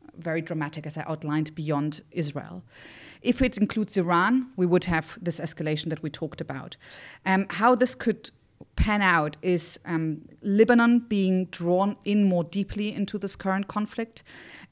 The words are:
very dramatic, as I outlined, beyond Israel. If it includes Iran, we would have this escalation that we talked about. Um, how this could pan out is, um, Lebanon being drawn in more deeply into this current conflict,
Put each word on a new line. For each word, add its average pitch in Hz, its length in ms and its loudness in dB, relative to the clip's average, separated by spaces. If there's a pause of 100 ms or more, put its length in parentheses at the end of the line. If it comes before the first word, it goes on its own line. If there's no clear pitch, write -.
(180)
very 165 240 -4
dramatic, 156 440 -6
as 147 100 -10
I 151 120 -8
outlined, 156 460 -4
beyond 151 480 -2 (100)
Israel. 147 500 -6 (600)
If 240 200 2
it 254 160 0
includes 208 380 -2
Iran, 190 500 2 (100)
we 180 100 0
would 175 180 2
have 165 360 -2
this 175 200 -6
escalation 156 480 -4
that 151 140 -6
we 156 80 -6
talked - 300 -10
about. 135 360 -12 (500)
Um, 190 240 2
how 226 240 6
this 247 200 2
could - 360 -4 (460)
pan 208 240 2
out 165 420 2
is, 175 440 0
um, 160 420 -4 (140)
Lebanon 233 580 6
being 185 460 2
drawn 180 580 0
in 208 200 2
more 180 200 2
deeply 202 480 -4
into 202 260 -4
this 196 180 -6
current 196 320 -2
conflict, - 540 -6 (500)